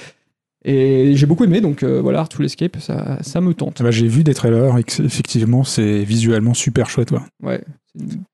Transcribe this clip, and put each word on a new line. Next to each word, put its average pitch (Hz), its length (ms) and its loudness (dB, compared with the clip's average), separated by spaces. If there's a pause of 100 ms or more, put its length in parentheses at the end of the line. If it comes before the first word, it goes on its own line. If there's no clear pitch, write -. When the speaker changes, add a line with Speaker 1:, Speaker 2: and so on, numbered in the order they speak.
(640)
Speaker 1:
Et 135 500 2
j'ai 143 120 4
beaucoup 165 180 2
aimé, 190 160 4
donc, 147 240 -2
euh, 131 160 0
voilà, 135 200 0
Artful 151 240 -4
Escape, 165 360 -4
ça, - 400 -6
ça 156 200 -6
me 175 140 0
tente. 139 260 -8
Speaker 2:
Ah 120 40 0
bah, 120 80 2
j'ai 117 160 2
vu 135 160 2
des 143 100 2
trailers, 123 440 2
et 117 40 2
que - 100 -8
c'est, 151 120 -2
effectivement, 120 580 0
c'est 104 400 0
visuellement 113 520 2
super 120 360 -2
chouette, 117 220 -2
ouais. 127 80 -2 (220)
Speaker 1:
Ouais. 123 180 -6 (340)
C'est 156 80 -14
une - 200 -10 (120)